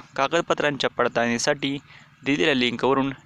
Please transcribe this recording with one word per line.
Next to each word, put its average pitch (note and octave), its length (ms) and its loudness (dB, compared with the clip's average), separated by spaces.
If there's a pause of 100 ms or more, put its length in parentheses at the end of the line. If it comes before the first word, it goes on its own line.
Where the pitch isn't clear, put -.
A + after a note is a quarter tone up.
(160)
कागदपत्रांच्या C#3+ 760 0
पडताळणीसाठी B2 880 0 (480)
दिलेल्या D3 300 2
लिंकवरून C3 580 0 (120)